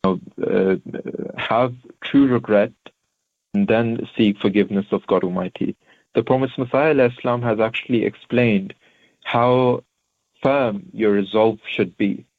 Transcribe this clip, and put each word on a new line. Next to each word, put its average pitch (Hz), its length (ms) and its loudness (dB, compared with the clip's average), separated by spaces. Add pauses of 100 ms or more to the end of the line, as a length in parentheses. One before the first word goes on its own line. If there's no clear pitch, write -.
You - 0 -
know, 95 160 0 (260)
uh, 95 300 0 (640)
have 123 360 -2 (280)
true 139 260 2
regret, 117 460 2 (800)
and 101 140 0
then 113 480 0
seek 104 220 2
forgiveness 98 540 0
of 98 160 -4
God 95 160 2
Almighty. 90 520 -4 (380)
The 113 100 0
Promised 131 340 -2
Messiah, 143 360 0
alayhi 123 280 2
salam, 120 200 -2
has 113 180 0
actually 113 460 -2
explained 104 680 0 (500)
how 123 600 2 (600)
firm 123 400 0 (100)
your 110 180 0
resolve 107 560 2
should 95 300 -4
be 101 280 -4 (140)